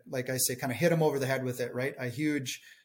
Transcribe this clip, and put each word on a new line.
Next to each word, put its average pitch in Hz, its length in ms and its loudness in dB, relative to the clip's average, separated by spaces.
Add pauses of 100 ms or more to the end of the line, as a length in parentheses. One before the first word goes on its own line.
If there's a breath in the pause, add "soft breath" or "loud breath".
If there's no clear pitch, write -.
like 131 200 -4
I 131 100 -2
say, 127 180 0
kind 127 160 -2
of 113 60 -4
hit 165 140 6
'em 165 100 4
over 143 160 4
the 131 80 0
head 131 180 0
with 127 160 -2
it, 120 140 -4
right? 131 240 -2
A 127 100 -2
huge, 143 520 -2 (240 loud breath)